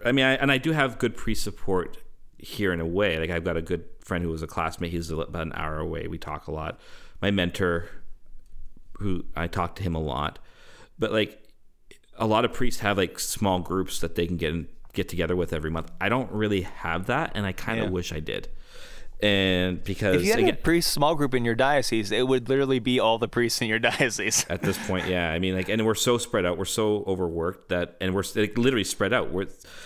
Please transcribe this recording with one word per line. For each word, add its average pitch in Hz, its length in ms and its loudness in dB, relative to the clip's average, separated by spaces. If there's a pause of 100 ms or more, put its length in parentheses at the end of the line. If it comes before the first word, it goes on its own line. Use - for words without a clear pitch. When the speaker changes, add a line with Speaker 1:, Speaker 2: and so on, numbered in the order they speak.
Speaker 1:
I 123 40 4
mean, 135 120 4
I, 131 120 6
and 139 140 2
I 135 60 4
do 139 160 0
have 135 260 0
good 120 160 2
priest - 300 0
support - 540 -2 (400)
here 98 340 -2
in 85 80 0
a 82 60 -2
way. 87 320 2
Like, 82 100 -2
I've 85 160 -2
got 85 140 0
a 82 40 -2
good 82 220 -4 (160)
friend 87 240 -2
who 85 60 0
was 80 120 -4
a 80 40 -4
classmate. 82 460 -4
He's 82 180 -4
a 80 60 -2
li-, 80 120 -2
about 85 140 -6
an 80 120 -6
hour 78 240 -4
away. 78 300 -4
We 82 80 -6
talk 76 300 -10
a 73 60 -6
lot. 78 280 -8 (400)
My 101 100 2
mentor, 87 560 0 (1080)
who 95 300 0 (120)
I 85 100 -2
talk 87 300 -4
to - 60 -8
him 85 120 0
a 80 60 -2
lot. 73 380 -4 (600)
But, 110 140 0
like, 107 260 0 (800)
a 110 100 0
lot 107 180 6
of - 80 0
priests - 280 4
have, 104 160 2
like, 92 220 2
small 95 420 2
groups 92 400 -2
that - 140 0
they 87 120 2
can 87 120 -2
get 80 160 0
in, 82 140 -4 (260)
get 95 140 -2
together 87 280 0
with 87 160 0
every 78 180 -2
month. 80 200 -4 (100)
I 92 80 0
don't 117 220 0
really 104 320 0
have 85 440 -4
that, 139 280 0
and 104 120 -2
I 92 60 -2
kinda 110 320 -4
Speaker 2:
Yeah. 101 60 -2
Speaker 1:
wish 90 220 -2
I 78 80 -4
did. 50 280 -6 (720)
And 92 640 4
because, 95 320 2
Speaker 2:
If 87 80 4
you - 80 4
had - 80 4
Speaker 1:
again, 359 140 6
Speaker 2:
a - 20 -2
priest 170 340 2
small 147 240 4
group 147 180 2
in 123 120 2
your 117 100 2
diocese, 117 560 2
it 117 160 2
would 127 220 2
literally 135 320 2
be 123 180 2
all 113 200 4
the 110 100 0
priests 120 340 0
in 113 60 0
your 110 100 2
<laughs> 117 120 6
diocese. 110 600 2
Speaker 1:
At 90 120 -2
this 98 140 0 (100)
point, 92 200 0
yeah. 87 240 2
I 82 80 0
mean, 92 160 0
like, 92 140 -2
and 110 180 2
we're 110 80 4
so 120 240 2
spread 110 260 0
out. 87 140 0
We're 95 60 -4
so 104 420 0
overworked 90 640 -2
that, 87 320 0
and 92 140 0
we're 98 80 2
s-, - 120 -8
like, 107 240 0
literally 120 260 4
spread 98 280 0
out. 98 180 0
We're, 92 160 -2 (400)